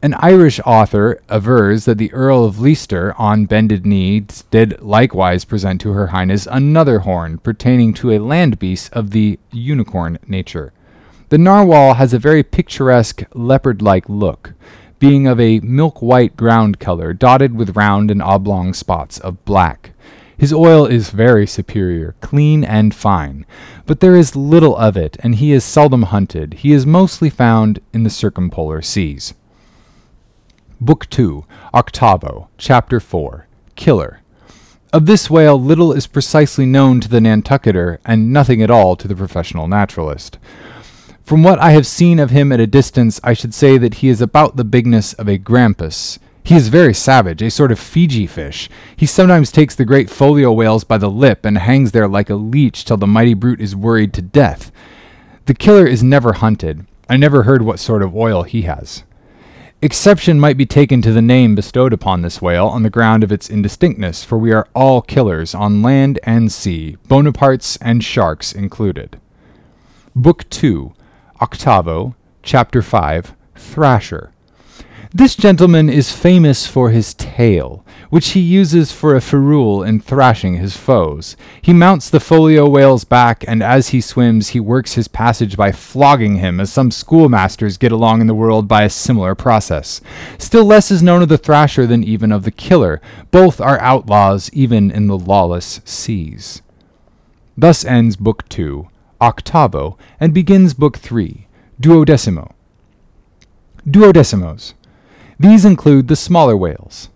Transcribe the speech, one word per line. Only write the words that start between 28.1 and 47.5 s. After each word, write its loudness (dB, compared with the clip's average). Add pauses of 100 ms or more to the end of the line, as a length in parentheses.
circumpolar -6
seas. -8 (1500)
Book 0
two, -4 (280)
Octavo, -2
Chapter -2
four, -12 (300)
Killer. -2 (720)
Of 2
this 2
whale, 4
little 0
is -4
precisely -2
known 2
to -8
the 2
Nantucketer, 0
and 0
nothing 2
at 0
all 4
to -14
the -6
professional -8
naturalist. -6 (840)
From 2
what 4
I 4
have 4
seen 0
of 0
him 2
at 0
a 2
distance, 0
I -2
should -4
say 4
that 0
he -2
is 0
about 0
the -4
bigness 0
of -8
a -2
grampus. -2 (240)
He 4
is 4
very 4
savage, 0
a -4
sort 0